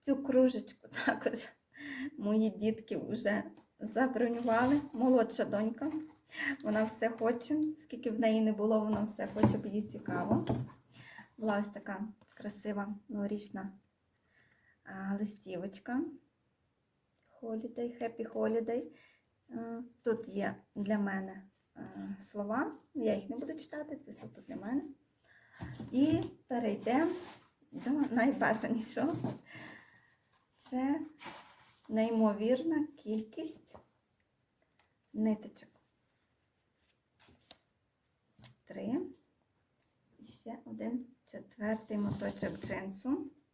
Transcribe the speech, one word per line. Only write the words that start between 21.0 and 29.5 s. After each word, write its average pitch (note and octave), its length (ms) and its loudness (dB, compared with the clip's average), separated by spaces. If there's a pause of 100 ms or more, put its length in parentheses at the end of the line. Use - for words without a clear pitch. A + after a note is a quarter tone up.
е, G3 440 -10
слова, A3 520 -2 (220)
я A3 220 2
їх - 140 -6
не A#3 80 -4
буду D4 160 -6
читати, D4+ 420 -8 (100)
це G#3 80 -14
суто - 340 -16
для - 80 -10
мене. A#3+ 280 -2 (1080)
І D#4 280 6 (280)
перейдемо A#3+ 640 2 (600)
до B3 200 -4
найбажанішого. B3 1200 2 (1500)